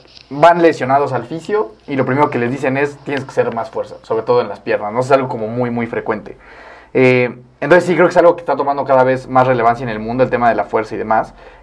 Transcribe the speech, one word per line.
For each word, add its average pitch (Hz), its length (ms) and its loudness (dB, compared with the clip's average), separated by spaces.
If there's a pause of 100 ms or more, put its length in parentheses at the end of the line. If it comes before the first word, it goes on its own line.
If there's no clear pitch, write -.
(300)
van 165 320 4
lesionados 139 520 2
al 123 120 -6
fisio 208 480 -6 (140)
y 143 100 -6
lo 131 80 0
primero 143 240 2
que 127 100 -4
les 120 120 -2
dicen 135 260 -2
es, 143 260 -2
"Tienes 135 220 -6
que - 60 -18
hacer 117 220 -2
más 113 160 -8
fuerza", - 340 -8
sobre 110 200 -4
todo 123 180 2
en 110 80 -6
las 101 120 -12
piernas, 104 320 -4
¿no? 123 80 -2
Es 127 100 0
algo 135 160 2
como 113 200 -6
muy, 120 220 -4
muy 117 180 -4
frecuente. 107 500 -8 (560)
Eh, 127 440 2 (220)
entonces 170 260 4
sí 180 100 0
creo 175 120 4
que 175 40 2
es 185 60 2
algo 170 180 6
que - 60 -14
está 139 140 -4
tomando 139 300 -2
cada 135 180 4
vez 127 240 -2
más 131 200 2
relevancia 117 360 2
en 120 60 -6
el 107 100 -6
mundo, 117 240 -2
el 120 60 0
tema 120 200 2
de 107 60 2
la 101 100 -2
fuerza 110 300 -4
y - 20 -8
demás. 110 360 -2 (300)